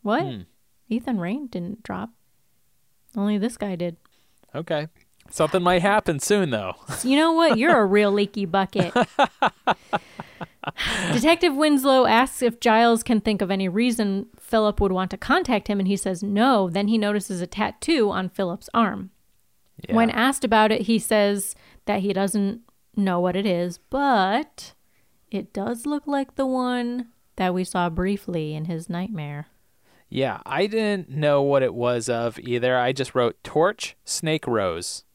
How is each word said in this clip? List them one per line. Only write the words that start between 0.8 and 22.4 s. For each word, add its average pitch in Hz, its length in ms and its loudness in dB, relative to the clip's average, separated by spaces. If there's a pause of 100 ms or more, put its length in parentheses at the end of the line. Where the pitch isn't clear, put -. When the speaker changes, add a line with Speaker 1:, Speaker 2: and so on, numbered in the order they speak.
Speaker 1:
Ethan 233 300 -4
Rain 226 300 -6
didn't 185 340 -10
drop. 196 280 -10 (1040)
Only 208 220 0
this 202 180 -2
guy 196 180 -6
did. 170 220 -6 (580)
Speaker 2:
Okay. 156 320 -4 (440)
Something 160 320 0
might 180 200 4
happen 196 380 2
soon, 196 300 2
though. 101 240 -4 (140)
<laughs> - 140 -10
Speaker 1:
You 262 140 2
know 330 160 4
what? 330 260 4
You're 285 220 4
a 208 60 4
real 202 260 4
leaky 202 320 0
bucket. 185 540 0
<laughs> 240 60 4 (2000)
Detective 311 420 2
Winslow 277 520 4
asks 240 360 2
if 233 180 0
Giles 233 420 4
can 220 180 0
think 214 220 -2
of 185 80 -2
any 190 180 -2
reason 208 580 0 (120)
Philip 214 420 0
would 196 120 2
want 185 180 -2
to 190 80 -10
contact 254 500 0
him, 208 100 0
and 190 100 0
he 196 80 0
says 185 260 -4
no. 202 480 2
Then 202 180 -2
he 226 100 2
notices 208 420 -2
a 180 60 -4
tattoo 214 640 0
on 185 200 -4
Philip's 180 420 -6
arm. 196 380 0 (800)
Speaker 2:
Yeah. - 60 -2
Speaker 1:
When 226 160 4
asked 262 340 0
about 214 280 4
it, 220 100 -2
he 226 160 2
says 202 560 0 (320)
that 202 140 -2
he 196 120 -2
doesn't 196 480 -2 (360)